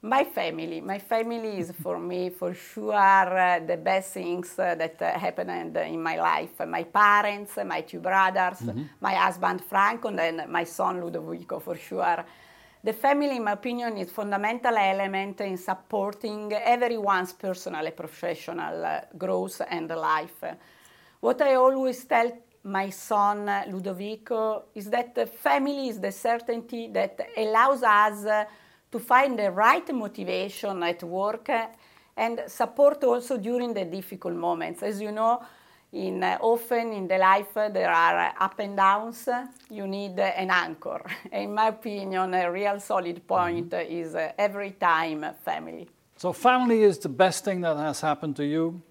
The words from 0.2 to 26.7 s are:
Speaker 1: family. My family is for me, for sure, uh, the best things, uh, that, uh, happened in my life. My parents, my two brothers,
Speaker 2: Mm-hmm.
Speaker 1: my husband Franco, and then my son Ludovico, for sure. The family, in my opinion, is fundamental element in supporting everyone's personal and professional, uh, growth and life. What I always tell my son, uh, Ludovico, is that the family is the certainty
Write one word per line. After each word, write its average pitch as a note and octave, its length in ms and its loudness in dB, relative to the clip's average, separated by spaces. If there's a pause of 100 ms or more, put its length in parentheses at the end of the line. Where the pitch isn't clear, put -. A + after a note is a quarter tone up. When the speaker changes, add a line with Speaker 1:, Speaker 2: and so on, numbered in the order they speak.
Speaker 1:
family. E3 560 -6
My F#3+ 180 -6
family A3+ 600 -4
is F3 140 -6 (100)
for F3 160 -4
me, F3+ 320 -4
for F3+ 240 -6
sure, G#3+ 400 -6
uh, F#3 720 6
the F3 100 0
best F#3+ 380 0
things, F3 440 -6
uh, F3+ 160 0
that, D#3+ 280 -4
uh, E3+ 160 0
happened F3 580 -6
in E3 260 -4
my E3 140 -2
life. D#3+ 500 0
My E3+ 180 -4
parents, G#3 800 2
my E3 160 -4
two E3+ 180 -12
brothers, F#3 600 2
Speaker 2:
Mm-hmm. A#2 220 -6 (200)
Speaker 1:
my F#3+ 100 0
husband F3+ 500 0
Franco, A3 460 0
and G3 100 -4
then E3 320 -2
my E3+ 140 0
son F#3 400 -2
Ludovico, E3+ 560 -8
for E3+ 160 -8
sure. F3 480 -2 (580)
The G#3+ 120 -2
family, C#4 420 2
in A#3 80 -4
my G#3 80 0
opinion, A#3 460 -4
is F3+ 120 -8
fundamental A3 640 -2
element G3 680 0
in F#3+ 160 -6
supporting G#3 960 -6
everyone's A3 800 2
personal F3+ 500 -6
and D#3+ 100 -6
professional, E3 880 -8
uh, - 180 -2 (180)
growth - 500 -4
and E3 220 -6
life. D#3+ 540 -2 (760)
What B3 220 2
I C4+ 140 4
always C4 500 2
tell A#3+ 260 2 (320)
my G3 240 -2
son, G#3 640 0
uh, G3+ 180 -2
Ludovico, G#3 920 -4 (120)
is G#3 140 -10
that A#3+ 260 -2
the A#3 120 0
family C#4 640 0
is G3 100 -8
the G3 120 -2
certainty A#3 760 -4